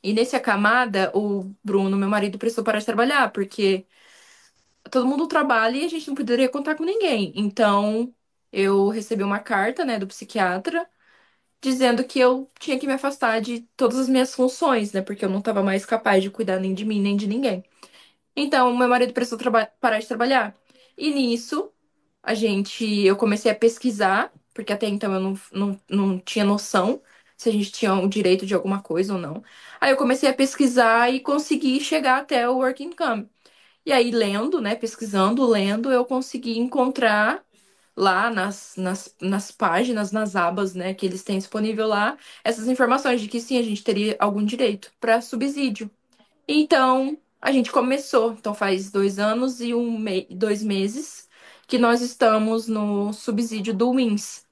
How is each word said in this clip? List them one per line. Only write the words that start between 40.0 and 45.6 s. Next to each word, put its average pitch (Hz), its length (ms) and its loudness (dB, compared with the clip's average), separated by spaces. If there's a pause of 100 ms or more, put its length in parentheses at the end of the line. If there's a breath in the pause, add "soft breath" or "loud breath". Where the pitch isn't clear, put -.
nas 208 240 -4
abas, 185 400 0
né, 185 180 -6
que 196 120 -6
eles 185 180 -4
têm 196 160 -2
disponível 214 480 -4
lá, 214 280 0 (280 loud breath)
essas 233 240 -2
informações 254 540 2
de 208 60 -6
que 233 140 -6
sim, 254 160 -2
a 240 60 2
gente 208 200 -4
teria 208 360 0
algum 208 260 0
direito 208 540 -2
pra 226 200 2
subsídio. 247 720 -4 (580 soft breath)